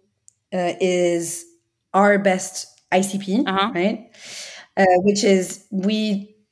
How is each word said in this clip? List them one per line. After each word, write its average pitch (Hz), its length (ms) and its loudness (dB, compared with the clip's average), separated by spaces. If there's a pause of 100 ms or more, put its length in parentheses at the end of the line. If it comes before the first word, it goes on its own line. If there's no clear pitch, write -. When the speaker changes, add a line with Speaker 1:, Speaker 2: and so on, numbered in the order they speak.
(520)
Speaker 1:
uh, 180 280 -4
is 175 640 0 (480)
our 202 260 4
best 190 480 -2 (240)
I 185 120 4
C 196 160 -4
P, 202 280 -2
Speaker 2:
Uh-huh. 196 280 0
Speaker 1:
right? 196 360 -2 (680)
Uh, 196 80 4 (200)
which 202 180 2
is 190 480 0
we, 202 640 -2 (180)